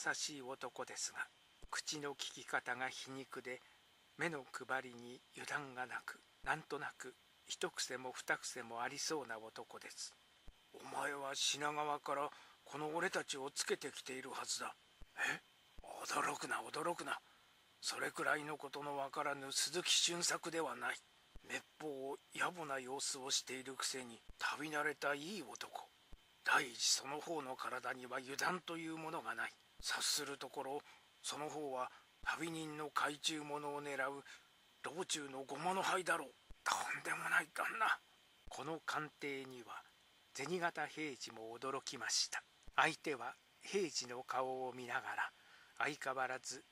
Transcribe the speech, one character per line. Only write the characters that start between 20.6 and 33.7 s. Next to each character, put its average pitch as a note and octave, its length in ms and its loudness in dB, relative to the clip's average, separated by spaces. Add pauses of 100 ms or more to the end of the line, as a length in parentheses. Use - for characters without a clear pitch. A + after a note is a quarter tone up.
は B2+ 140 0
な A#2+ 180 0
い。」 - 60 -8 (440)
め - 140 -4
っ - 40 -6 (160)
ぽ C#3 360 -2
う - 240 -10
野 D#3 160 2
暮 E3+ 120 -4
な C3+ 140 0
様 C3 220 -2
子 - 160 0
を C3 120 -4
し - 140 4
て B2+ 160 -4
い B2+ 60 -6
る C3 100 -4
く - 80 -2
せ C3 220 -2
に、 A#2 180 -12 (140)
旅 D3+ 320 0
慣 D3+ 140 2
れ D3 120 2
た C#3+ 180 2
い D#3 260 -2
い D3+ 40 -4
男。 - 460 -6 (560)
第 C3+ 260 6
一、 A#2 100 -6
そ - 240 6
の C#3+ 140 -2
方 D#3 220 0
の C3 160 -4
体 B2 340 -2
に B2+ 140 -6
は B2 140 -2
油 C3+ 180 -4
断 F3 240 4
と E3+ 160 -4
い E3 100 -4
う D#3+ 80 -4
も D#3+ 160 -4
の E3 100 -2
が - 140 -4
な A2+ 120 0
い。 - 60 -10 (280)
察 - 220 0
す D3 220 4
る C#3 120 -4
と C3+ 120 -6
こ C#3+ 140 -4
ろ、 C3+ 180 -2 (400)
そ - 160 -4
の D3+ 120 -2
方 C#3+ 240 -2
は B2+ 180 0 (300)
旅 E3 280 0
人 D#3 280 -4
の D3+ 80 -2
懐 D3 320 2
中 D#3 260 2
物 D3 320 -2